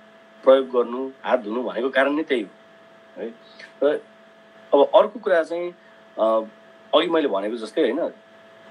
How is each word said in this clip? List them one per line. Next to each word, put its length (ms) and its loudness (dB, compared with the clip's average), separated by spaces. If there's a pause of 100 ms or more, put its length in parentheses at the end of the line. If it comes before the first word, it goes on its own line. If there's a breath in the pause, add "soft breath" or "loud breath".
(440)
प्रयोग 260 4
गर्नु, 400 -4 (140)
हात 160 0
धुनु 220 -6
भनेको 260 -6
कारण 240 0
नै 100 -4
त्यही 200 -4
हो 60 -10 (720)
है। 120 -10 (480 loud breath)
र 180 0 (720)
अब 200 4
अर्को 240 4
कुरा 240 0
चाहिँ, 320 -8 (440 loud breath)
अ, 60 0 (720)
अघि 120 2
मैले 220 0
भनेको 280 -4
जस्तै, 260 -4
होइन, 300 -2 (580)